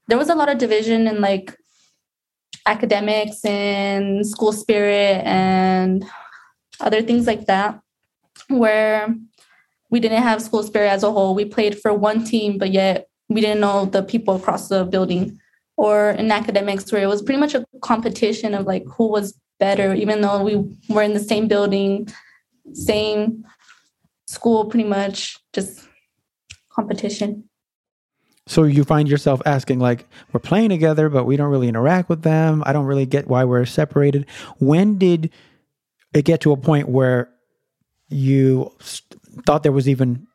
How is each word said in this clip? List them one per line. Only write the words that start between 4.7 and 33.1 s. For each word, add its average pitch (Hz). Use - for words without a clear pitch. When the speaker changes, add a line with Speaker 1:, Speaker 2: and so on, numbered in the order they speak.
Speaker 1:
and 185
other 220
things 233
like 214
that, 196
where 220
we 233
didn't 220
have 226
school 220
spirit 208
as 196
a 208
whole. 196
We 208
played 208
for 208
one 214
team, 208
but 196
yet 190
we 220
didn't 214
know 202
the 190
people 214
across 185
the 190
building. 185
Or 208
in 220
academics, 202
where 208
it 196
was 208
pretty 269
much 294
a 254
competition 226
of, 196
like, 190
who 226
was 208
better, 196
even 214
though 202
we 208
were 214
in 208
the 208
same 214
building, 202
same 214
school, 220
pretty 220
much, 196
just -
competition. 208
Speaker 2:
So -
you 147
find 151
yourself 143
asking, 135
like, 123
"We're -
playing 214
together, 156
but 135
we 131
don't 143
really 127
interact 143
with 165
them. 160
I 135
don't 143
really 139
get 139